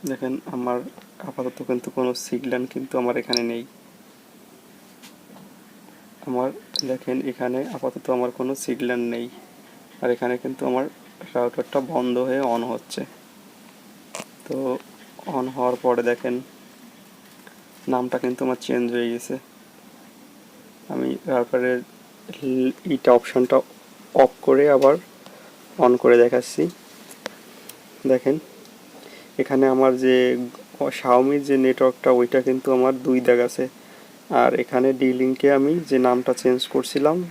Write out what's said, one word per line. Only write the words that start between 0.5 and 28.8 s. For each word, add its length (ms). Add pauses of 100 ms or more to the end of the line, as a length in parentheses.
আমার 220 (520)
আপাতত 280 (120)
কিন্তু 180 (100)
কোনো 140 (140)
সিগন্যাল 380 (100)
কিন্তু 280
আমার 200
এখানে 200 (100)
নেই। 120 (2750)
আমার 220 (420)
দেখেন 260 (140)
এখানে 280 (160)
আপাতত 300 (120)
আমার 220
কোনো 120 (120)
সিগন্যাল 380 (120)
নেই, 120 (760)
আর 140
এখানে 280
কিন্তু 180 (100)
আমার 140 (500)
রাউটারটা 440 (140)
বন্ধ 220 (120)
হয়ে 140 (120)
on 80 (100)
হচ্ছে। 300 (1400)
তো 100 (840)
on 80 (100)
হওয়ার 280
পরে 280
দেখেন 240 (1600)
নামটা 300
কিন্তু 220
আমার 200
চেঞ্জ 200 (100)
হয়ে 180
গেছে। 220 (1600)
আমি 160 (240)
রাউটারের 460 (840)
ল-, 120 (200)
ইটা 220
অপশনটা 400 (680)
অফ 80 (140)
করে 180 (120)
আবার 200 (920)
on 80 (100)
করে 200
দেখাচ্ছি। 400 (1500)
দেখেন 240 (1040)